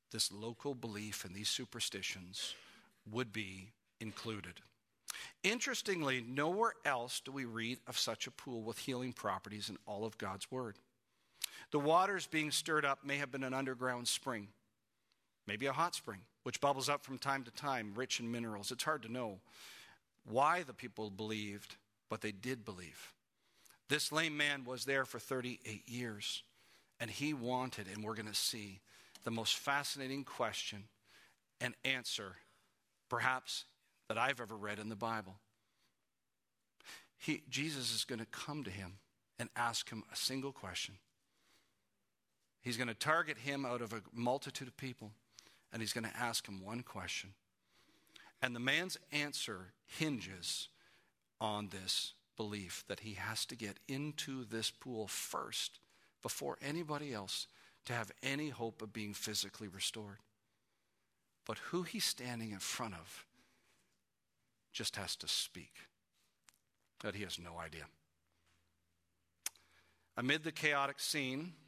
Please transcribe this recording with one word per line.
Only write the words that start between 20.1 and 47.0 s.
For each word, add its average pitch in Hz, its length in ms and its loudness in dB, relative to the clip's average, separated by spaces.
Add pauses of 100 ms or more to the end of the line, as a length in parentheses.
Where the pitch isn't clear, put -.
why 147 380 6
the 131 100 -10
people 110 360 -6
believed, 104 680 -4 (320)
but 110 120 -4
they 107 100 0
did 113 340 -4
believe. 90 480 -10 (760)
This 147 220 4
lame 156 260 4
man 147 280 4
was 120 200 -4
there 135 200 6
for 123 140 -4
thirty-eight 123 680 -2
years, 113 560 -2 (560)
and 120 100 -2
he 143 240 0
wanted, 123 540 0
and 104 160 -6
we're 110 120 -2
gonna 107 180 -4
see, 101 460 0 (440)
the 117 80 0
most 113 260 4
fascinating 139 640 2
question 107 640 -2 (720)
and 123 140 0 (120)
answer, 117 500 0 (720)
perhaps, 127 560 2 (420)
that 110 100 0
I've 123 240 4
ever 110 140 -4
read 104 240 -4
in 107 100 -4
the 110 60 -4
Bible. 107 400 -2 (1800)
He, - 320 0
Jesus 131 440 0
is 110 100 2
gonna 113 220 -2
come 147 380 -4
to 98 80 -4
him 95 260 -8 (420)
and 117 160 -6
ask 117 340 2
him 110 220 -8
a - 40 -10
single 135 360 0
question. 98 440 -6 (1700)
He's 120 160 0
gonna 120 160 2
target 151 440 2
him 139 280 -2
out 120 160 0
of 110 120 -4
a 110 80 -4 (120)
multitude 127 540 0
of 120 80 -14
people, 120 360 -8 (600)
and 113 100 -4
he's 104 120 2
gonna 113 240 -2
ask 120 300 0
him 98 140 -8
one 110 200 -4
question. 95 520 -6 (1080)